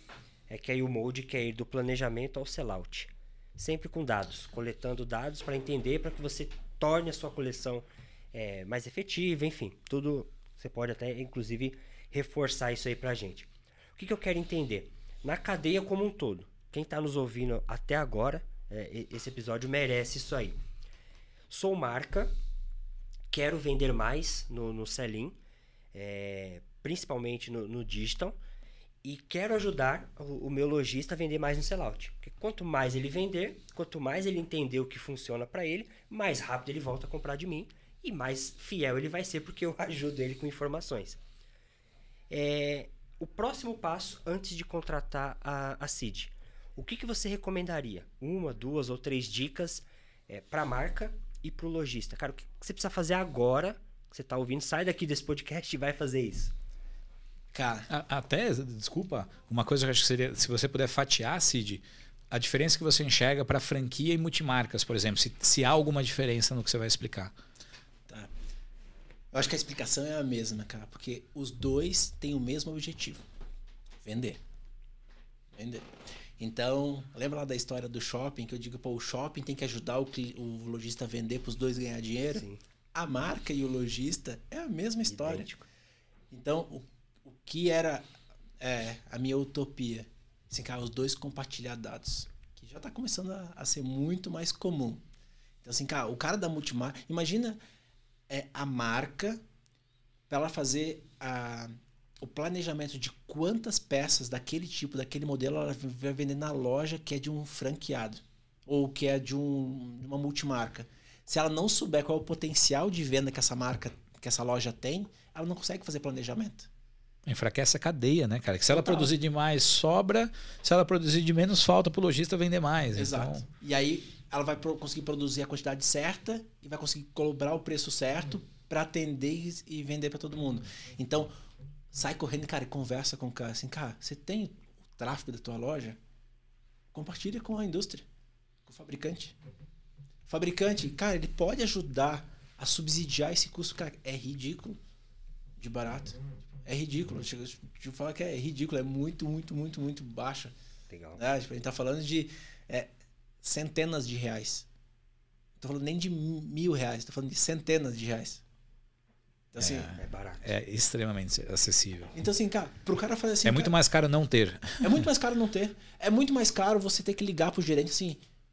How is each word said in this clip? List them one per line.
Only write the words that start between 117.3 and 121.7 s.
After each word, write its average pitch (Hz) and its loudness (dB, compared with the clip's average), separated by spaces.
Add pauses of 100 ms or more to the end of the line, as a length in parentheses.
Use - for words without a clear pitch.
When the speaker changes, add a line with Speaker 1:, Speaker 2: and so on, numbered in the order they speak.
Speaker 3:
a - -4
cadeia, 147 6
né, 117 2
cara? 92 2
Que - 4
se - 10
ela 160 8
Speaker 2:
Total. 175 6
Speaker 3:
produzir 156 6
demais, 147 4
sobra. 196 6 (300)
Se - 6
ela 180 10
produzir 170 6
de 165 6
menos, 180 8
falta 180 8